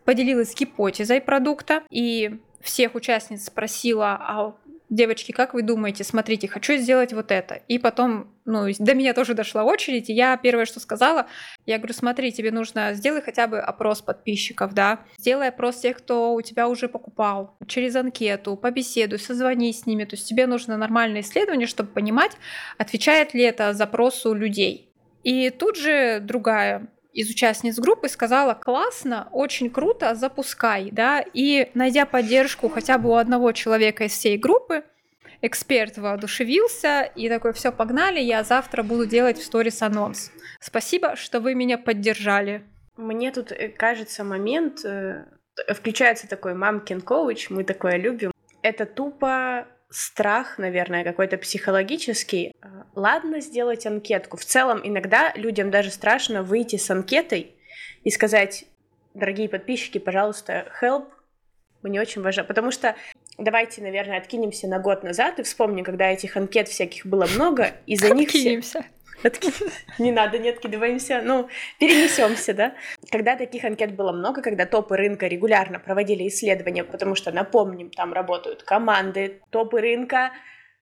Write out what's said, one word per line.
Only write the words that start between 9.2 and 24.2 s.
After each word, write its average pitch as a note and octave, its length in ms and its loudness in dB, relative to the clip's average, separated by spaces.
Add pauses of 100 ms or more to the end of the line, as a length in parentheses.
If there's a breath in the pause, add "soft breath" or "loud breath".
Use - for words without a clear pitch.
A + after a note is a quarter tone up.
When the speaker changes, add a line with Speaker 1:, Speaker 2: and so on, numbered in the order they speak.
Speaker 1:
дошла G#3+ 300 -2
очередь, B3+ 440 0
и A3 40 -2
я B3+ 220 4
первое, A#3+ 300 2
что A3+ 140 -12
сказала, C4+ 480 2 (400 loud breath)
я A3 100 0
говорю: A3+ 160 -8
«Смотри, B3 380 -2
тебе A3 200 -2
нужно, A3 440 -2
сделай C#4 260 0
хотя A#3 240 0
бы G#3+ 140 -2
опрос G#3+ 420 -2
подписчиков, G3+ 720 -4
да, G#3 320 2 (140 loud breath)
сделай C4 300 2
опрос B3 280 -2
тех, B3 200 -2
кто A#3 360 0
у A3+ 80 -2
тебя A#3 260 0
уже A#3+ 220 -2
покупал, G3+ 640 -4 (120)
через B3+ 280 -2
анкету, G#3 600 -2
побеседуй, A#3+ 640 -2
созвонись A#3+ 640 0
с - 40 -8
ними». G#3+ 200 -2
То G3+ 100 -12
есть - 120 -10
тебе B3+ 200 4
нужно A#3 280 -2
нормальное A3 460 2
исследование, C#4 460 0
чтобы G3+ 240 -4
понимать, G#3+ 400 2 (480 loud breath)
отвечает D4+ 560 4
ли A#3+ 80 6
это A3 300 2
запросу A3 600 2